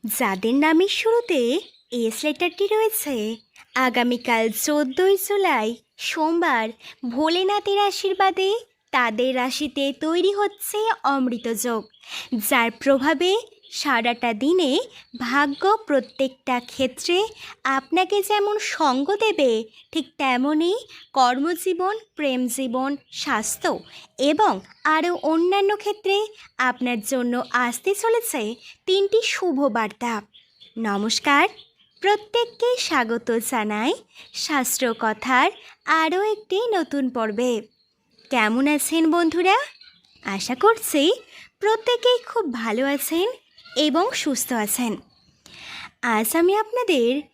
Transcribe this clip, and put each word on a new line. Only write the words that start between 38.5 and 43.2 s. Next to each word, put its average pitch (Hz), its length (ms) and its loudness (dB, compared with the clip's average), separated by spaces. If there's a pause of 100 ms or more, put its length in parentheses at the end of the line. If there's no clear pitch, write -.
আছেন 302 440 2
বন্ধুরা? 349 460 2 (680)
আশা 196 320 -6
করছি 381 480 2 (560)
প্রত্যেকেই 466 600 2 (100)
খুব 440 240 -2
ভালো 226 320 -2
আছেন 302 420 -2 (500)